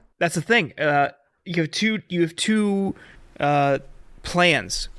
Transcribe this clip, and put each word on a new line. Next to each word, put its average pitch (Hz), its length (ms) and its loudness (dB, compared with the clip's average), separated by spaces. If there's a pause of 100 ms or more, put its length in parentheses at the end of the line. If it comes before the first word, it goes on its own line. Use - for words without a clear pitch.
(200)
That's 170 160 -2
the 170 80 -4
thing. 220 340 0
Uh, 143 320 2 (340)
you 170 200 -2
have 156 80 -6
two, 220 360 -2
you 175 140 0
have 165 140 0
two, 202 580 0 (460)
uh, 143 400 2 (420)
plans 160 680 0 (100)